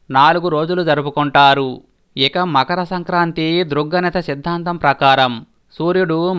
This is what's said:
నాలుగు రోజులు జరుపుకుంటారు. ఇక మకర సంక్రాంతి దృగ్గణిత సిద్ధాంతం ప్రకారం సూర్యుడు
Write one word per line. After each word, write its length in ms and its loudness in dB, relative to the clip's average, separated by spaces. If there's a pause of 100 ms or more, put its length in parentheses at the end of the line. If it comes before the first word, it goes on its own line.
(100)
నాలుగు 380 2
రోజులు 340 -2
జరుపుకుంటారు. 880 2 (460)
ఇక 220 -2 (160)
మకర 300 0
సంక్రాంతి 640 -2 (160)
దృగ్గణిత 560 -2
సిద్ధాంతం 560 -6
ప్రకారం 580 2 (400)
సూర్యుడు 440 0 (200)